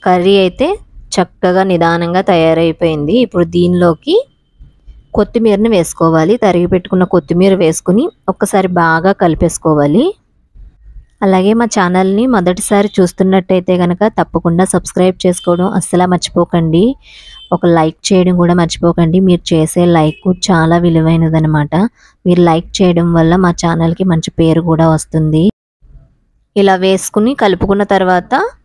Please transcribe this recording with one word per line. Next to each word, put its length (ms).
కర్రీ 380
అయితే 240
చక్కగా 560
నిదానంగా 500
తయారైపోయింది. 840
ఇప్పుడు 220
దీనిలోకి 580
కొత్తిమీరని 580
వేసుకోవాలి. 600
తరిగి 280
పెట్టుకున్న 300
కొత్తిమీర 380
వేసుకుని 400
ఒక్కసారి 360
బాగా 300
కలిపేసుకోవాలి. 840
అలాగే 340
మా 140
ఛానల్ని 500
మొదటిసారి 600
చూస్తున్నట్టయితే 840
కనుక 220
తప్పకుండా 520
సబ్స్క్రైబ్ 540
చేసుకోవడం 420
అస్సలు 340
మర్చిపోకండి. 720
ఒక 100
లైక్ 200
చేయడం 320
కూడా 180
మర్చిపోకండి. 580
మీరు 240
చేసే 320
లైక్ 300
చాలా 280
విలువైనదనమాట. 880
మీరు 240
లైక్ 280
చేయడం 300
వల్ల 260
మా 80
ఛానల్కి 500
మంచి 280
పేరు 300
కూడా 240
వస్తుంది. 500
ఇలా 200
వేసుకుని 560
కలుపుకున్న 520
తర్వాత 420